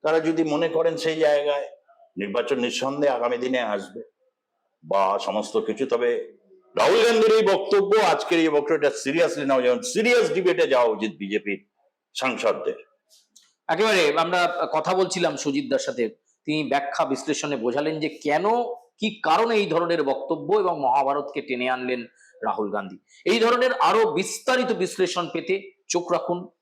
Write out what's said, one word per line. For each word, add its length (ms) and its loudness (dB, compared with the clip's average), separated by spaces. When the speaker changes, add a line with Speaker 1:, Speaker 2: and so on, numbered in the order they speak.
Speaker 1:
তারা 180 2
যদি 240 0
মনে 240 0
করেন 280 0
সেই 200 -2
জায়গায় 520 2
নির্বাচন 440 -2
নিঃসন্দেহে 540 -2
আগামী 240 -2
দিনে 220 -2
আসবে 420 -6
বা 340 2
সমস্ত 380 -4
কিছু, 300 -2
তবে 460 -2
রাহুল 260 4
গান্ধীর 280 4
এই 100 6
বক্তব্য, 580 4
আজকের 380 2
এই 100 4
বক্তব্যটা 420 2
সিরিয়াসলি 560 -2
নেওয়া, 160 2
যেমন 200 2
সিরিয়াস 500 2
ডিবেটে 340 2
যাওয়া 220 4
উচিত 300 -2
বিজেপির 520 -6
সাংসদদের। 600 -2
Speaker 2:
একেবারে 480 2
আমরা 560 0
কথা 220 0
বলছিলাম 420 0
সুজিত 340 -2
দার 80 2
সাথে, 300 -2
তিনি 240 -2
ব্যাখ্যা 360 -2
বিশ্লেষণে 520 -4
বোঝালেন 440 -2
যে 80 -4
কেন, 540 0
কি 480 -8
কারণে 340 2
এই 120 2
ধরনের 360 0
বক্তব্য 560 -2
এবং 220 -2
মহাভারতকে 600 0
টেনে 300 -4
আনলেন 320 -4
রাহুল 280 -4
গান্ধী। 240 -8
এই 160 2
ধরনের 320 2
আরো 400 2
বিস্তারিত 600 -2
বিশ্লেষণ 600 -2
পেতে 380 -6
চোখ 240 -2
রাখুন 360 -4